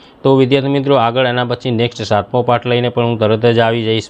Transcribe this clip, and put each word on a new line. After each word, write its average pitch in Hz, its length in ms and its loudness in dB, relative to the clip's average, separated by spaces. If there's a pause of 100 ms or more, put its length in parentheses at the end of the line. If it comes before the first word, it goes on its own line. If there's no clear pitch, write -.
(240)
તો 135 120 4
વિદ્યાર્થી 135 340 2
મિત્રો, 139 260 0
આગળ 120 300 0
એના 123 200 -2
પછી 120 260 -6
નેક્સ્ટ 117 300 -2
સાતમો 104 400 -2
પાઠ 120 260 0
લઈને 120 220 0
પણ 117 160 -2
હું 117 140 -2
તરત 110 260 0
જ 117 140 2
આવી 117 240 0
જઈશ, 110 260 -2